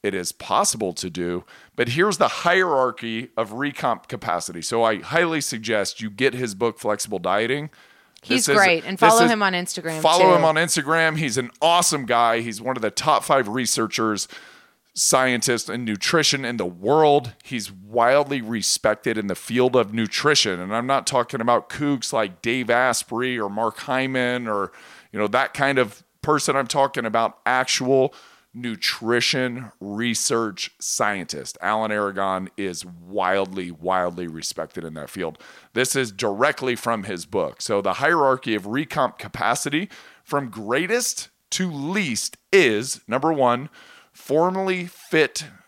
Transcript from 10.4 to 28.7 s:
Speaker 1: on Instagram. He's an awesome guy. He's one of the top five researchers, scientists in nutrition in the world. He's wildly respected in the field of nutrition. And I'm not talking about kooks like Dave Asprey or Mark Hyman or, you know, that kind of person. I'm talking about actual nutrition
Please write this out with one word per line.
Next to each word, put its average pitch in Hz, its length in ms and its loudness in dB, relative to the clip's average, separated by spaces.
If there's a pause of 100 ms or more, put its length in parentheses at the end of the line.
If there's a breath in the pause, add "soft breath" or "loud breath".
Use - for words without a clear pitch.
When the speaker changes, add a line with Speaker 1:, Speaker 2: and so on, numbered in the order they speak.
Speaker 1:
on 156 120 4
Instagram. 160 600 2
He's 135 220 0
an 120 120 -4 (120)
awesome 165 440 4
guy. 117 340 4
He's 113 200 -6
one 127 160 -4
of 113 60 -4
the 104 80 0
top 139 340 2
five 135 240 2
researchers, 110 800 -2 (680 loud breath)
scientists 123 760 2
in 120 160 -6
nutrition 135 600 0
in 120 120 -6
the 95 100 -2
world. 123 680 4 (100)
He's 104 260 -8
wildly 120 680 2
respected 110 800 -2
in 101 80 -4
the 95 80 -2
field 123 420 2
of 104 160 2
nutrition. 113 680 0
And 95 140 -6
I'm 120 120 -2
not 135 200 0
talking 123 340 -2
about 117 280 2
kooks 143 440 -2
like 104 300 -2
Dave 120 280 -2
Asprey 123 680 0
or 101 120 -2
Mark 110 300 -2
Hyman 127 680 -2
or, 101 240 -2 (400 loud breath)
you 107 60 -6
know, 104 100 0
that 123 240 0
kind 139 260 0
of 113 240 0 (200)
person. 147 340 0
I'm 135 100 0
talking 135 380 0
about 113 400 0
actual 131 680 2 (400 soft breath)
nutrition 120 1160 -2 (100)